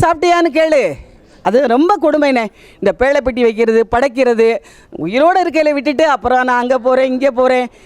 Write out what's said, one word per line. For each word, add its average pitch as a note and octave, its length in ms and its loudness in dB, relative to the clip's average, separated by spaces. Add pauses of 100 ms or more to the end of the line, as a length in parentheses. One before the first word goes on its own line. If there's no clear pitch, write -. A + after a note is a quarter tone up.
சாப்பிட்டியான்னு E4+ 520 0
கேளு." D4+ 400 0 (500)
அது B3 240 0
ரொம்ப D4+ 360 2
கொடுமைண்ணே. C#4+ 440 0 (340)
இந்த G3+ 180 0
பேழைப்பெட்டி C4 420 0
வைக்கிறது, A3+ 500 2
படைக்கிறது, A#3+ 680 0 (340)
உயிரோடு D4 540 0
இருக்கையில D4+ 280 0
விட்டுட்டு, C#4+ 360 -2
அப்புறம் B3+ 340 -2
"நான் B3 180 -2
அங்க B3 180 -2
போறேன், C4 340 0
இங்க C4 180 -2
போறேன், B3+ 380 -2 (180)